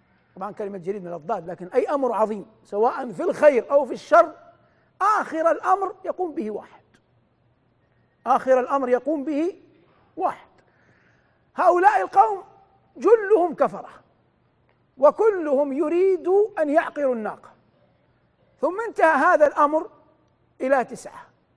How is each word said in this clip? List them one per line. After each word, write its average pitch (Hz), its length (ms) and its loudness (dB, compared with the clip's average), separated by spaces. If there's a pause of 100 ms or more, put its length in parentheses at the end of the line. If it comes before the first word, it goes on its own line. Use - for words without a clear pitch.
(360)
طبعًا 196 160 -12
كلمة 202 260 -10
جليل 190 240 -8
من 175 60 -14
الأضداد، 170 420 -8
لكن 180 180 -12
أي 262 180 -2
أمر 269 280 -2
عظيم 202 320 -2 (180)
سواء 247 480 -2
في 190 120 -8
الخير 285 480 4
أو 285 140 4
في 226 80 -10
الشر، 311 400 2 (680)
آخر 330 500 0
الأمر 370 440 -2 (100)
يقوم 349 280 -6
به 220 180 -6
واحد، - 320 -16 (1400)
آخر 254 320 2
الأمر 254 300 -2
يقوم 269 340 -2
به 320 320 -4 (600)
واحد. - 300 -6 (1080)
هؤلاء 370 460 4
القوم - 420 0 (540)
جلهم 359 580 2
كفرة، 190 340 -4 (1080)
وكلهم 294 760 2
يريد 339 540 0 (320)
أن 302 100 -2
يعقروا 285 460 -2
الناقة، 208 360 -12 (1120)
ثم 359 260 -4
انتهى 320 280 2
هذا 302 320 4
الأمر 311 420 0 (720)
إلى 262 220 0
تسعة، - 420 -16 (320)